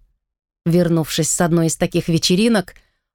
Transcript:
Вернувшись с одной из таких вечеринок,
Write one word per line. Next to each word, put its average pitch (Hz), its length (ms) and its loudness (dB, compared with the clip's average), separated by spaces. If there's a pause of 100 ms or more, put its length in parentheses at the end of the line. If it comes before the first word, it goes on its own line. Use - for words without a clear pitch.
(640)
Вернувшись 165 640 0
с - 120 -2
одной 165 260 2
из 151 80 -2
таких 175 320 -2
вечеринок, 180 680 0 (400)